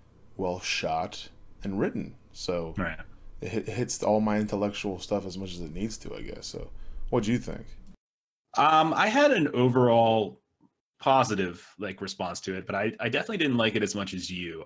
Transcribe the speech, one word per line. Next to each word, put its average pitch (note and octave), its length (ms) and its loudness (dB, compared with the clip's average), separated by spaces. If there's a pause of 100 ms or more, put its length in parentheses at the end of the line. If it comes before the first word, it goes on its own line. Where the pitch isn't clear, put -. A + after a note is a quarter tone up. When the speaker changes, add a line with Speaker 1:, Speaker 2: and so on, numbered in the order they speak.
(380)
Speaker 1:
well F#2 220 -2
shot E2 720 -4 (340)
and G2 160 -4
written. B2+ 360 -4 (160)
So E2+ 460 -6
Speaker 2:
Right. F2 220 -4 (420)
Speaker 1:
it F2+ 80 -6
hit, G#2 200 -4
hits A2+ 340 -4
all G#2+ 180 4
my G#2+ 180 2
intellectual G#2 600 -2
stuff G2 260 -2
as F2+ 120 -8
much F#2 160 -8
as F2 80 -8
it D#2 120 -8
needs A2 260 -6
to, - 160 -10
I - 60 -10
guess. - 260 -10
So - 240 -10 (380)
what A#2+ 160 2
do A2 60 2
you B2 80 2
think? - 280 -8 (880)
Speaker 2:
Um, D#3 360 6
I G3 140 4
had C#4+ 240 6
an F3 220 4
overall A#2 880 6 (580)
positive, G#2+ 680 2 (120)
like, F#2+ 220 -8
response F#2 400 -6
to F#2+ 140 -4
it, F#2 100 -8
but G2 100 -4
I, G#2+ 240 0
I A#2 100 -2
definitely F3+ 280 -2
didn't C#3 200 2
like A2+ 180 2
it G#2+ 80 0
as G2+ 120 -2
much F#2+ 180 -4
as F2 180 -8
you. E2+ 340 -8